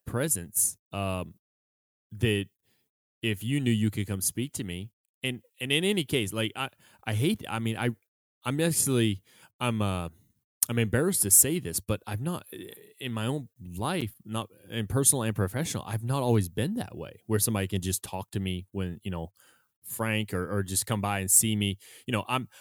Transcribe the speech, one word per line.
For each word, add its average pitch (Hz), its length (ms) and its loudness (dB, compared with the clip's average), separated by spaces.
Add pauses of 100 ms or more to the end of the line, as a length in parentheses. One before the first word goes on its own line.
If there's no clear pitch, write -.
presence, 120 720 -2 (140)
um, 92 440 -2 (800)
that 104 340 2 (760)
if 107 220 0
you 135 160 0
knew 123 120 4
you 107 200 4
could 104 160 -2
come 98 140 -2
speak 127 340 -2
to 131 80 -6
me, 92 280 -8 (320)
and, 127 200 -4 (160)
and 127 120 -4
in 156 120 4
any 190 220 2
case, 107 280 0
like, 110 220 -2
I, 131 140 -6 (360)
I 110 100 0
hate, 160 340 2
I 113 100 -2
mean, 113 180 -2
I, 120 140 0 (540)
I'm 135 160 0
actually, 123 600 2 (360)
I'm, 117 220 0
uh, 92 280 0 (600)
I'm 117 100 2
embarrassed 123 440 2
to 98 80 0
say 165 280 6
this, 85 220 -6
but - 260 -2
I've 104 140 -4
not, 170 240 -4 (540)
in 127 140 -6
my 110 140 -2
own 139 220 -4 (120)
life, 107 540 -4 (100)
not 107 240 -6 (200)
in 110 180 -2
personal 131 360 4
and 110 120 0
professional, 107 520 -2
I've 110 180 -4
not 131 180 0
always 110 260 4
been 117 260 -2
that - 220 -8
way - 300 -12
where 107 120 2
somebody 101 280 0
can 95 140 -2
just 92 220 -2
talk - 280 -10
to 101 100 -4
me 92 300 -4
when, 92 320 -4
you 98 80 -4
know, 82 180 -6 (540)
frank 110 500 -2
or, 90 180 -2
or 101 120 2
just 92 220 -2
come 107 160 -2
by 101 180 -2
and 95 100 -2
see 110 260 6
me. 101 220 2 (280)
You 127 60 -6
know, 104 160 0
I'm, 123 200 -2 (140)